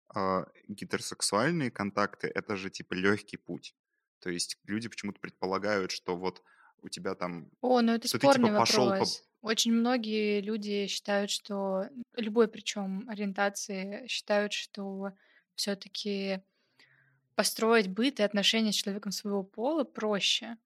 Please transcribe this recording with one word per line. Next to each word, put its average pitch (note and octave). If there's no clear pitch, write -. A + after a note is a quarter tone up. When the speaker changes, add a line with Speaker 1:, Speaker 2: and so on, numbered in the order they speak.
Speaker 1:
а, F#2+
гетеросексуальные A#2+
контакты — -
это G2+
же, F#2+
типа, -
лёгкий G2
путь. -
То F#2
есть F2
люди G#2+
почему-то -
предполагают, F#2+
что -
вот F#2
у F#2
тебя F#2+
там, F2
Speaker 2:
О, B3
ну A#3
это A#3
Speaker 1:
что -
ты, C#4
типа, B3+
Speaker 2:
спорный -
Speaker 1:
пошёл G3+
по -
Speaker 2:
вопрос. -
Очень A3
многие A3
люди G3+
считают, G3+
что, G3
любой A3
причём G3
ориентации, G3+
считают, G#3
что G3
всё-таки G3
построить A3
быт A3
и G#3
отношения G3+
с -
человеком G3+
своего G3+
пола C4
проще, G#3+